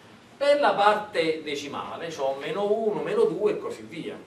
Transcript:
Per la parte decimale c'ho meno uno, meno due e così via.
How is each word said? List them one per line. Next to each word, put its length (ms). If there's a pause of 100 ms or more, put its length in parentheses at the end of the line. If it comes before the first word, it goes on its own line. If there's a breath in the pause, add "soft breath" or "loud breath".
(360 loud breath)
Per 240
la 140
parte 680
decimale 720
c'ho 240
meno 340
uno, 300
meno 220
due 280
e 60
così 240
via. 340 (100)